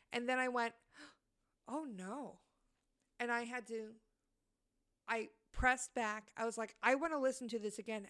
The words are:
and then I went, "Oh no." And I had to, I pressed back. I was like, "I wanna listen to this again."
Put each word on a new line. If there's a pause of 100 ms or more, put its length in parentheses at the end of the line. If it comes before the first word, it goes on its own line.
(120)
and
then
I
went, (960)
"Oh
no." (800)
And
I
had
to, (1160)
I (240)
pressed
back.
I
was
like,
"I
wanna
listen
to
this
again."